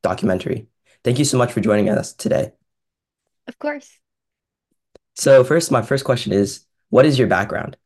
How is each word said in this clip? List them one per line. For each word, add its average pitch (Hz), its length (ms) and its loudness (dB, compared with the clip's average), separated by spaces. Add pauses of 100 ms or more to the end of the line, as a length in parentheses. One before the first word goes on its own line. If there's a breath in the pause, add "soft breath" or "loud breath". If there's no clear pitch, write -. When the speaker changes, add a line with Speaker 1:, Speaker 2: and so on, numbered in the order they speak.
Speaker 1:
documentary. 92 640 -4 (360)
Thank 123 160 -2
you 147 60 2
so 135 140 -2
much 117 120 0
for 113 100 -4
joining 104 280 2
us - 240 -4
today. - 400 -4 (920)
Speaker 2:
Of - 120 -18
course. 294 400 -12 (1160)
Speaker 1:
So 135 300 6
first, 160 260 0
my 127 100 2
first 135 240 -4
question 120 300 -2
is, 101 320 -2 (240)
what 127 160 6
is 139 120 2
your 120 80 4
background? 95 600 -4